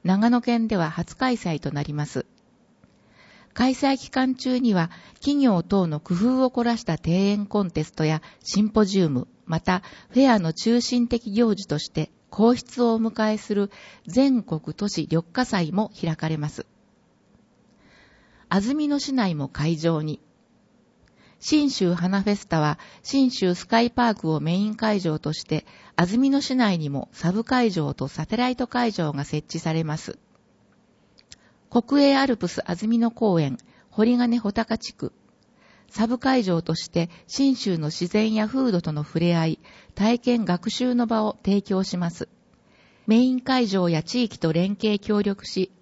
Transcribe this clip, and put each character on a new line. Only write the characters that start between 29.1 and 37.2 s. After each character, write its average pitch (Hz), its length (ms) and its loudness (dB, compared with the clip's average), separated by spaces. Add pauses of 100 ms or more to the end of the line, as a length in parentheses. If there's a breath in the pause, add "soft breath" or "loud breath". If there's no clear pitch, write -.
が 139 120 -6
設 151 200 -6
置 - 140 -10
さ 160 160 -4
れ 165 100 -2
ま 156 140 -6
す。 - 200 -14 (1500 soft breath)
国 277 360 2
営 277 120 6
ア 269 80 2
ル 254 140 0
プ 180 100 -4
ス - 220 -8
安 175 160 -4
曇 233 120 2
野 226 120 2
公 208 300 2
園、 139 180 -2 (320 soft breath)
堀 233 260 2
金 240 220 2
穂 208 140 -4
高 220 260 -4
地 - 160 -14
区。 - 180 -10 (760 soft breath)
サ 214 180 -2
ブ 240 120 -2
会 262 240 2
場 175 200 0
と 165 120 -2
し - 140 -8
て、 170 220 -2 (160 loud breath)